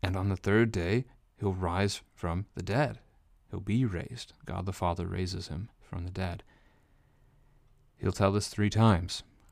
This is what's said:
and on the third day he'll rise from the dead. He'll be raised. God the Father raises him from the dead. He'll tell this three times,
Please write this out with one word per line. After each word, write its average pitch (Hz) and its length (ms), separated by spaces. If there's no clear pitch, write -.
and 92 140
on 101 120
the 98 80
third 110 360
day 104 320
he'll 101 140
rise 92 480
from 90 300
the 87 80
dead. 113 340
He'll 95 120
be 104 240
raised. 110 480
God 92 220
the 95 60
Father 90 340
raises 92 400
him 90 220
from 90 240
the 90 60
dead. 92 320
He'll - 140
tell 98 220
this 101 160
three 104 220
times, 101 520